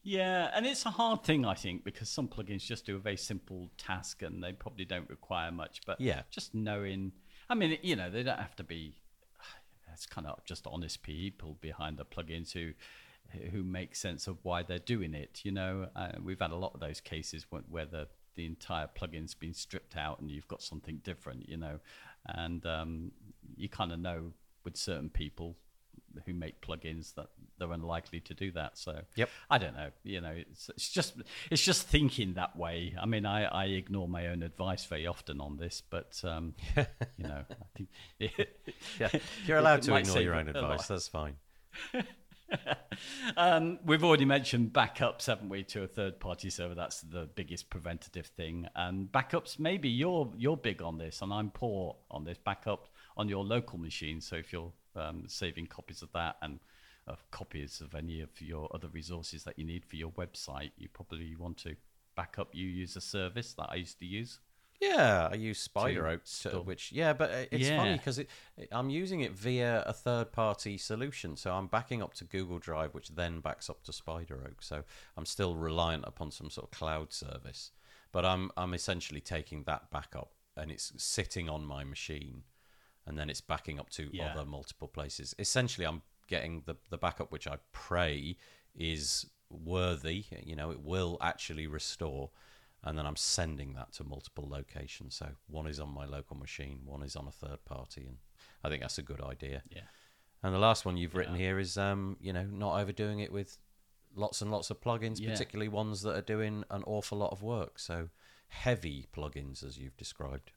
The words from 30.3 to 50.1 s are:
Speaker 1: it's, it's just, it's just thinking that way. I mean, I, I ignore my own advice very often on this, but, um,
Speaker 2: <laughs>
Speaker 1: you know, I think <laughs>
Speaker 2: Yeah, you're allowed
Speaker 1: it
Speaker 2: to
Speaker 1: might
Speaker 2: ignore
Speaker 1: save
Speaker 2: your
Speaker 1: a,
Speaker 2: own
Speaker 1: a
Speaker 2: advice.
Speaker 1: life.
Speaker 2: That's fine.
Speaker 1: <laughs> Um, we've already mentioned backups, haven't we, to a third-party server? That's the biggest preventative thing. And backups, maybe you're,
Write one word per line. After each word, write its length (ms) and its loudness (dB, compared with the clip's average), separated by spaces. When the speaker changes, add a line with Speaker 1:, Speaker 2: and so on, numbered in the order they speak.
Speaker 1:
it's, 380 -10
it's 200 -4
just, 260 2
it's 120 6
just 240 6
thinking 480 6
that 200 0
way. 440 -2
I 60 0
mean, 200 4
I, 200 4
I 200 2
ignore 420 2
my 200 0
own 160 0
advice 420 0
very 220 0
often 340 -4
on 160 -4
this, 240 -4
but, 420 -6
um, 320 -2
Speaker 2:
<laughs> 120 4
Speaker 1:
you 80 8
know, 220 -4
I 160 -12
think 140 -8
<laughs> 800 -2
Speaker 2:
Yeah, 100 6
you're 120 8
allowed 220 12
Speaker 1:
it 40 2
Speaker 2:
to 80 6
Speaker 1:
might 100 10
Speaker 2:
ignore 140 6
Speaker 1:
save 100 8
Speaker 2:
your 100 6
Speaker 1:
a, 40 6
Speaker 2:
own 80 2
Speaker 1:
a 40 -2
Speaker 2:
advice. 280 2
Speaker 1:
life. 80 -4
Speaker 2:
That's 200 0
fine. 280 -2
Speaker 1:
<laughs> 120 0
Um, 480 8
we've 180 8
already 220 12
mentioned 460 8
backups, 540 4
haven't 240 2
we, 160 -2
to 180 -2
a 40 -2
third-party 600 -2
server? 260 -2
That's 260 -4
the 340 -6
biggest 340 -6
preventative 580 -6
thing. 480 -4
And 360 0
backups, 480 2
maybe 300 4
you're, 480 4